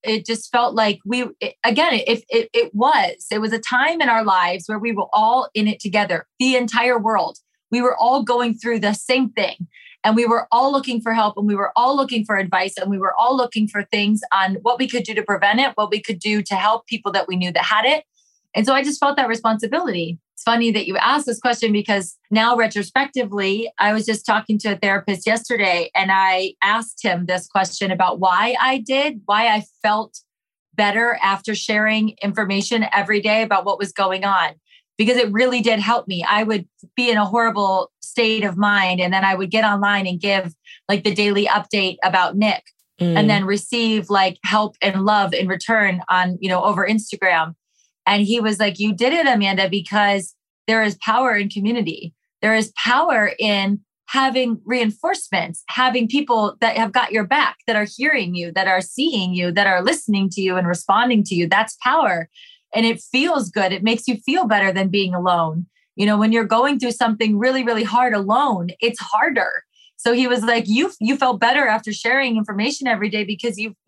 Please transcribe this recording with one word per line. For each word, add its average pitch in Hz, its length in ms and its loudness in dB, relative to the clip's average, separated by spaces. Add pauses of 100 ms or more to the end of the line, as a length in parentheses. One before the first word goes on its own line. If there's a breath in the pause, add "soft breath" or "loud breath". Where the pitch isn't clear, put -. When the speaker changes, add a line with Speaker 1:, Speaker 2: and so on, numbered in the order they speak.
Speaker 1:
It 220 240 -4
just 226 260 -6
felt 233 220 2
like 214 320 2
we, 247 180 -2 (160)
it, 190 140 -8 (100)
again, 277 300 2 (120)
if 233 220 0
it, 226 240 0
it 233 220 0
was, 220 560 2
it 208 80 -2
was 220 160 -2
a 226 40 -4
time 285 440 0
in 247 80 2
our 226 140 2
lives 180 420 0
where 214 120 -6
we 233 140 -4
were 202 180 -4
all 226 440 2
in 214 120 0
it 214 140 -2
together, 202 460 -2 (120)
the 254 180 2
entire 240 420 0
world. 214 400 0 (320)
We 240 100 0
were 247 160 2
all 254 260 2
going 240 300 0
through 226 280 -2
the 208 120 0
same 254 380 0
thing. 185 360 -6 (380 loud breath)
And 220 100 4
we 233 120 4
were 226 260 2
all 262 180 4
looking 262 300 -2
for 226 120 -2
help 214 240 0
and 208 100 -2
we 202 100 2
were 196 180 -2
all 262 220 4
looking 254 280 0
for 208 120 -2
advice 190 420 -2
and 190 100 -4
we 196 100 -2
were 190 200 0
all 247 180 2
looking 240 300 0
for 202 160 -4
things 208 380 0 (120)
on 190 300 0
what 247 160 2
we 262 80 0
could 240 160 -4
do 214 100 -8
to 214 120 -2
prevent 202 340 2
it, 269 160 2
what 208 160 -2
we 208 100 -2
could 185 200 -8
do 208 200 -2
to 202 140 -6
help 208 320 0
people 220 260 -6
that 196 140 0
we 185 80 -6
knew 180 160 -2
that 165 140 0
had 220 200 2
it. 302 200 2 (500)
And 214 100 2
so 262 80 2
I 269 120 2
just 294 160 -4
felt 285 160 2
that 262 100 2
responsibility. 220 920 -2 (140)
It's - 100 -18
funny 233 260 2
that 208 160 -2
you 190 120 -4
asked 285 280 0
this 233 140 -6
question 233 320 0
because 202 440 -2 (140)
now 226 260 4
retrospectively, 214 1200 -2
I 208 120 4
was 220 140 0
just 214 180 -4
talking 214 340 0
to 214 100 -2
a 196 80 -2
therapist 196 500 -2
yesterday 208 680 0
and 190 160 0
I 190 500 2
asked 220 400 -2
him 175 240 -2
this 185 220 -4
question 190 420 -2
about 180 300 0
why 190 400 2
I 262 180 2
did, 269 480 -2
why 214 220 2
I 214 160 0 (180)
felt 214 380 -2 (540)
better 220 460 0
after 196 360 0
sharing 214 680 0
information 202 720 -2
every 202 280 0
day 214 220 0
about 202 220 0
what 196 160 -2
was 196 100 -4
going 190 340 -2
on, 175 280 0 (440 soft breath)
because 233 200 2
it 220 160 2
really 247 280 2
did 220 200 2
help 220 260 0
me. 180 200 -6
I 214 180 2
would 214 240 -4 (280)
be 240 140 0
in 220 80 2
a 208 80 2
horrible 196 640 0 (100)
state 220 420 -2
of 185 140 -4
mind 190 440 2
and 180 120 0
then 190 120 2
I 190 100 2
would 185 160 -4
get 220 140 2
online 202 420 0
and 180 120 -4
give, 190 340 -2 (360 loud breath)
like, 196 160 0
the 202 100 2
daily 202 320 2
update 196 560 -2
about 185 340 0
Nick 208 280 0 (360)
Speaker 2:
Mm. 170 160 2
Speaker 1:
and 214 140 6
then 202 140 2
receive, 214 680 -2
like, 190 340 2
help 214 380 0
and 190 220 0
love 202 280 2
in 190 140 -2
return 190 600 0
on, 180 320 0
you 190 80 -4
know, 185 160 0
over 196 240 0
Instagram. 185 640 0 (520)
And 208 160 2
he 226 180 0
was 214 180 -2
like, 202 220 -2
"You 208 120 0
did 240 200 0
it, 330 140 0
Amanda, 196 420 2
because 202 680 -2 (320)
there 220 160 2
is 208 140 -2
power 233 400 0
in 202 120 -2
community. 202 640 -4 (300)
There 220 120 2
is 220 220 0
power 247 640 2
in 202 420 0 (280)
having 254 560 0
reinforcements, 226 1040 -4
having 247 400 0
people 233 520 0
that 226 160 0
have 220 140 0
got 247 220 0
your 214 120 0
back, 262 320 0 (100)
that 220 100 0
are 208 100 0 (100)
hearing 247 380 -2
you, 170 180 -6
that 190 140 0
are 185 140 2
seeing 202 540 -2
you, 180 180 -2
that 202 140 2
are 180 160 2
listening 202 480 0
to 196 100 -8
you 185 160 0
and 180 100 0
responding 202 580 2
to 196 100 -4
you. 170 120 0
That's 196 380 0
power. 226 440 0 (460 loud breath)
And 226 100 2
it 226 160 0
feels 269 500 0
good. 190 220 0
It 185 120 -4
makes 226 240 0
you 226 80 -2
feel 294 300 -2
better 196 260 2
than 190 160 0
being 190 260 0
alone. 175 520 0 (280)
You 202 120 0
know, 208 100 2
when 220 160 4
you're 226 120 2
going 240 340 2
through 240 140 -2
something 220 460 0
really, 254 260 0
really 226 200 0
hard 233 300 2
alone, 202 560 0 (100)
it's 226 200 -2
harder." 226 640 -2 (320 soft breath)
So 240 160 0
he 247 160 2
was 233 160 0
like, 233 240 2
"You, 277 320 2
you 240 160 0
felt 254 240 0
better 247 260 2
after 220 260 -2
sharing 240 440 0
information 214 500 -2
every 208 240 0
day 208 140 -4
because 202 340 -6
you, 214 160 -8 (140)